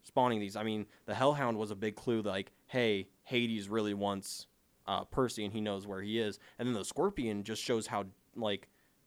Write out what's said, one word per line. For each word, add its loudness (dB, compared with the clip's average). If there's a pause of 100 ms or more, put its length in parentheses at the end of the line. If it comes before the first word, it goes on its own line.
spawning 4
these. -4
I -4
mean, 0 (220)
the -2
Hellhound 4
was -2
a -4
big -2
clue 0
that, -2
like, -4 (160)
hey, 2 (160)
Hades 0
really 2
wants, -4 (400)
uh, 0
Percy 0
and -4
he -2
knows -2
where -6
he 0
is. 0 (220)
And 0
then 0
the -2
scorpion 0
just -6
shows 2
how, -2 (300)
like, -2 (360)